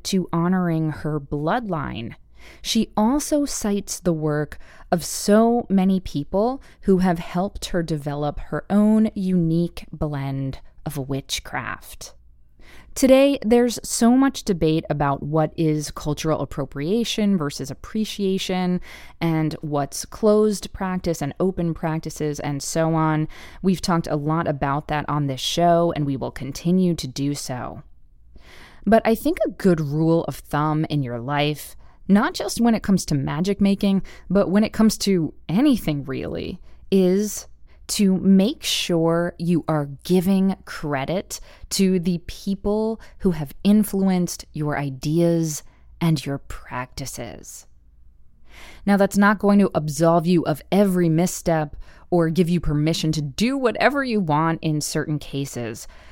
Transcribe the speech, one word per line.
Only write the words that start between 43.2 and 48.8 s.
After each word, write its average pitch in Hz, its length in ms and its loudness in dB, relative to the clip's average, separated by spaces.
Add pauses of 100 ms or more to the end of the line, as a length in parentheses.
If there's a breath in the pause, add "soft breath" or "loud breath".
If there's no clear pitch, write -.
have 151 220 -6 (120)
influenced 190 880 2
your 147 240 -4
ideas 156 840 0 (360)
and 160 260 2
your 139 120 -4
practices. - 1300 -12 (1160 loud breath)